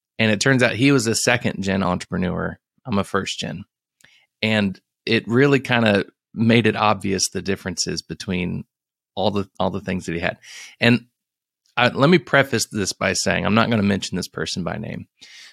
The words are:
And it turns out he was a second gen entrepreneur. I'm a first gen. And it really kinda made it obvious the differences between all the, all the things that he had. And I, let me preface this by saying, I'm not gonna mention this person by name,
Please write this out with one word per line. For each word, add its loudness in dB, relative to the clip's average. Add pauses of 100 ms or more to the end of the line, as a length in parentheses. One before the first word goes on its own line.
(180)
And 2
it 0
turns 4
out 2
he 4
was 2
a 0
second 0
gen 0
entrepreneur. -4 (280)
I'm -2
a 0
first -4
gen. -10 (760)
And 0 (240)
it 0
really 4
kinda 2 (320)
made 4
it 2
obvious 0
the -6
differences -4
between -6 (520)
all 0
the, -4 (100)
all 0
the -8
things -6
that -6
he -4
had. -4 (420)
And 2 (720)
I, 4
let 2
me 6
preface 0
this -4
by -2
saying, 0
I'm 2
not 2
gonna 2
mention -2
this -6
person -6
by -6
name, -12 (440)